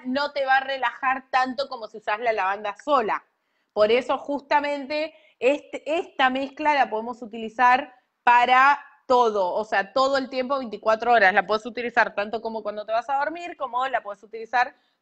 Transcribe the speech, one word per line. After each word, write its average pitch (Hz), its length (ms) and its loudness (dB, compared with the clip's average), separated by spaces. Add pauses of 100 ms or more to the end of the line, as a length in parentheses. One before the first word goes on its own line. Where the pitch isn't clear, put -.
no 285 260 -4
te 277 160 -4
va 262 120 4
a - 20 0
relajar 262 680 -4
tanto 262 380 -2
como 233 200 -12
si - 80 -18
usás 208 240 -4
la 226 120 0
lavanda 202 520 -4
sola. 220 400 0 (480)
Por 208 180 4
eso, 254 260 2
justamente, 285 960 -4 (280)
este, 285 420 -2 (160)
esta 277 320 0
mezcla 277 440 -2
la 247 140 2
podemos 226 320 -8
utilizar 233 720 0 (300)
para 254 560 6 (280)
todo, 214 480 2
o 214 100 -2
sea, 196 280 -2
todo 269 260 2
el 269 100 -4
tiempo, 262 300 -4
veinticuatro 220 540 0
horas. 202 220 6
La 190 120 2
podés 214 200 -2
utilizar 233 480 -2
tanto 208 260 -6
como 220 220 -8
cuando 208 240 -10
te 220 60 -6
vas - 160 -2
a 277 100 -2
dormir, 339 380 -6
como 254 320 -4
la 254 140 -2
podés - 200 -14
utilizar 233 540 -4 (260)